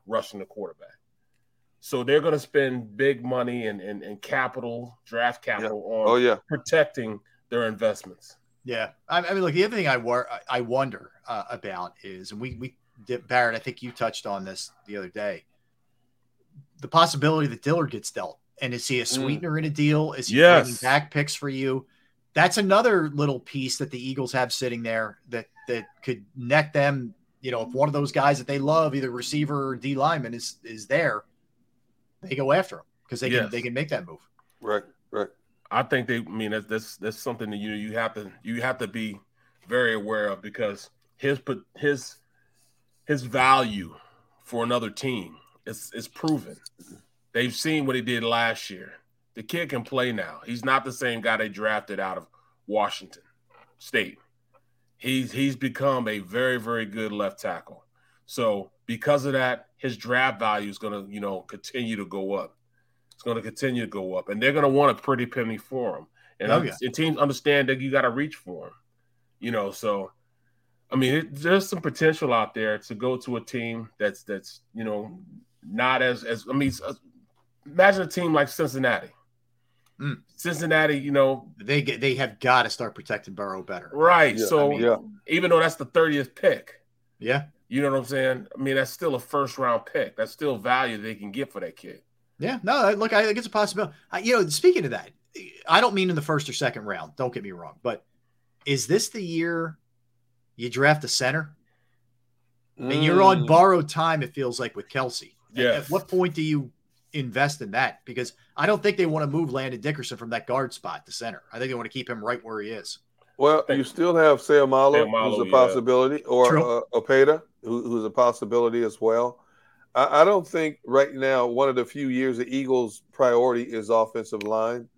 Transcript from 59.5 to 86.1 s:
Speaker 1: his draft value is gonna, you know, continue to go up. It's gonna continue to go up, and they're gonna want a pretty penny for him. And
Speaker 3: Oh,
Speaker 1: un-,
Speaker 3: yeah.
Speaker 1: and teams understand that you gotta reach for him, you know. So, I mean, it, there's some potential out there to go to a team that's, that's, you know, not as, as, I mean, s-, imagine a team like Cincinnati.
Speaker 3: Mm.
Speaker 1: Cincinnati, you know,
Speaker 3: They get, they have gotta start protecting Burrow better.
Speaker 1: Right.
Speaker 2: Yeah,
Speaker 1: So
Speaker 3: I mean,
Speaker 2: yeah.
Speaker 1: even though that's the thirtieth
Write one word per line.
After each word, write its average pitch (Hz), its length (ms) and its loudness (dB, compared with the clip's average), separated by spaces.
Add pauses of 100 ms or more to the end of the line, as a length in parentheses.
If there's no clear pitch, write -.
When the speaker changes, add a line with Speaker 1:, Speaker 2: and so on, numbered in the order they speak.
Speaker 1:
his 120 200 -8
draft 123 440 0
value 104 300 -2
is 98 80 -16
gonna, 104 280 -10
you 101 140 -12
know, 98 220 -6
continue 113 540 -8
to 98 100 -8
go 98 260 -6
up. 95 240 -6 (560)
It's - 100 -20
gonna 117 200 -4
continue 120 400 -4
to 107 80 -6
go 92 240 -6
up, 92 160 -6
and 107 120 -2
they're 139 120 4
gonna 147 140 4
want 135 300 4
a - 20 -20
pretty 123 260 -2
penny 113 320 -6
for 120 400 -6
him. - 80 -18 (340)
And 107 100 -2
Speaker 3:
Oh, 117 100 6
Speaker 1:
un-, 151 60 -4
Speaker 3:
yeah. 98 160 -6
Speaker 1:
and 123 120 -6
teams 160 240 0
understand 143 500 2
that 131 120 0
you 135 100 -6
gotta 131 200 2
reach 143 260 -6
for - 320 -14
him, - 40 -20 (640)
you 117 120 -8
know. 104 200 -2
So, 98 420 -4 (800)
I 127 60 -2
mean, 131 180 4
it, 156 200 -2
there's 175 340 2
some 180 140 -6
potential 156 500 2
out 113 220 0
there 107 240 -2
to - 160 -12
go 123 240 -2
to 123 180 -6
a 113 40 -4
team 117 580 -8
that's, 101 240 -2
that's, - 400 -12 (120)
you 113 100 -8
know, 107 340 -8 (440)
not 123 400 0
as, 123 220 -2
as, 113 260 -8
I 131 40 -2
mean, 139 140 2
s-, - 140 -6 (840)
imagine 185 360 4
a 165 40 -2
team 170 260 -2
like 143 160 4
Cincinnati. 127 640 -2 (920)
Speaker 3:
Mm. 139 200 -6 (160)
Speaker 1:
Cincinnati, 156 600 0
you 139 120 -4
know, 135 460 4
Speaker 3:
They 139 240 0
get, 120 220 -4
they 135 140 2
have 117 220 -4
gotta 123 300 6
start 113 260 -6
protecting 104 400 -8
Burrow 95 280 -8
better. 90 320 -12
Speaker 1:
Right. 156 420 6
Speaker 2:
Yeah, 113 100 -2
Speaker 1:
So 147 200 4
Speaker 3:
I - 40 4
mean, 143 120 -2
Speaker 2:
yeah. 117 140 4 (300)
Speaker 1:
even 180 240 0
though 165 100 8
that's 160 160 2
the 131 100 -10
thirtieth 147 480 2